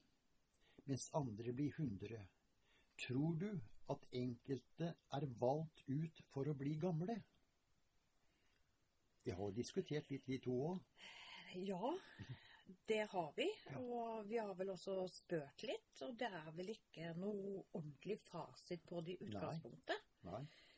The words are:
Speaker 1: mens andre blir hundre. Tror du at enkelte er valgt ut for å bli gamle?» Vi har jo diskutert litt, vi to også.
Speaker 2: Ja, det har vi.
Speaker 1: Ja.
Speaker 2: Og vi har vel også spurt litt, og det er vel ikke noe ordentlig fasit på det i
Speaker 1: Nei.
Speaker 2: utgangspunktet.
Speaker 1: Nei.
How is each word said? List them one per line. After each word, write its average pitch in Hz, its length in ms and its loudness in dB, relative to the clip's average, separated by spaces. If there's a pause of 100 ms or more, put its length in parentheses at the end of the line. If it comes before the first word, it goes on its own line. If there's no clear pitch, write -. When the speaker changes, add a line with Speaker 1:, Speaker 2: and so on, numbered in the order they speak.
(840)
Speaker 1:
mens 135 300 0
andre 120 400 2
blir 135 200 2
hundre. 104 560 -2 (720)
Tror 151 360 4
du 196 260 0 (260)
at - 240 -2
enkelte 127 840 0 (120)
er 143 200 -2
valgt 131 580 4
ut 156 380 0
for 139 220 -2
å 147 100 2
bli 139 220 2
gamle?» 180 400 2 (2000)
Vi 120 40 0
har 92 80 0
jo 101 140 0
diskutert 147 580 0
litt, 139 160 -4
vi 131 120 0
to 123 160 0
også. 160 260 2 (720)
Speaker 2:
Ja, 190 360 2 (920)
det 214 240 6
har 165 240 2
vi. 285 160 4 (140)
Speaker 1:
Ja. - 180 -4
Speaker 2:
Og 233 460 -2
vi 226 120 2
har 202 160 0
vel 190 160 0
også 190 240 -2 (140)
spurt - 580 -2
litt, - 360 -4
og 262 140 -2
det 226 140 2
er 160 220 -4
vel 185 200 -2
ikke 165 420 -6
noe 196 520 0
ordentlig 165 540 -4
fasit 160 640 -6
på 170 180 -2
det 180 160 -4
i - 80 -8
Speaker 1:
Nei. 104 80 -4
Speaker 2:
utgangspunktet. 165 720 -2 (140)
Speaker 1:
Nei. 98 220 -4 (360)